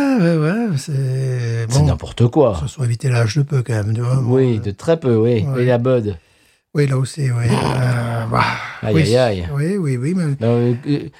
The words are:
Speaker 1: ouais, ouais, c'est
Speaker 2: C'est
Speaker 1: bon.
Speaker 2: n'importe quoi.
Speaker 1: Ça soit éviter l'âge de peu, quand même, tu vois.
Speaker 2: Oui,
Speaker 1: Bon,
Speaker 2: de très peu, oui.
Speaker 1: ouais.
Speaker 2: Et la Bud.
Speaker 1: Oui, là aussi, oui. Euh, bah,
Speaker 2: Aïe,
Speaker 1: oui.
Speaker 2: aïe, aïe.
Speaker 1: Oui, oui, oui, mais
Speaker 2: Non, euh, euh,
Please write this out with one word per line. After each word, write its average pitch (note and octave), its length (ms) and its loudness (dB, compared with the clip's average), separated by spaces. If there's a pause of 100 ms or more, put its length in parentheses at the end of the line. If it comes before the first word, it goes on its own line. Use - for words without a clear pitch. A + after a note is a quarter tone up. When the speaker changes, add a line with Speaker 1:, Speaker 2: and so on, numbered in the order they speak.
(200)
Speaker 1:
ouais, E3+ 160 2
ouais, F3+ 400 0
c'est C3 920 -4
Speaker 2:
C'est C3 120 2
Speaker 1:
bon. D3+ 60 4
Speaker 2:
n'importe A#2+ 420 0
quoi. A#2 320 4
Speaker 1:
Ça C3+ 80 -4
soit - 180 -6
éviter A#2 240 -2
l'âge A#2 260 2
de C#3+ 60 2
peu, C#3 200 0
quand A#2 120 -2
même, G#2+ 180 0
tu A#2 80 -2
vois. B2+ 240 0
Speaker 2:
Oui, B2 340 2
Speaker 1:
Bon, F#2+ 60 -6
Speaker 2:
de G2+ 60 -2
très E3 280 0
peu, B2 180 2
oui. A#2 300 2
Speaker 1:
ouais. C3 160 -2
Speaker 2:
Et B2 40 2
la B2 120 4
Bud. A#2 380 0 (600)
Speaker 1:
Oui, D3 100 2
là C3+ 100 0
aussi, C3 260 -4
oui. A#2+ 280 -2
Euh, A#2+ 800 0
bah, - 120 2 (400)
Speaker 2:
Aïe, A2 120 0
Speaker 1:
oui. D#3 80 4
Speaker 2:
aïe, A#2 140 2
aïe. G2+ 380 2
Speaker 1:
Oui, D#3+ 220 -2
oui, C#3+ 200 -2
oui, C#3 200 -4
mais F3 80 -2 (160)
Speaker 2:
Non, A#2 180 2
euh, A#2+ 160 2 (140)
euh, C#3+ 100 0 (220)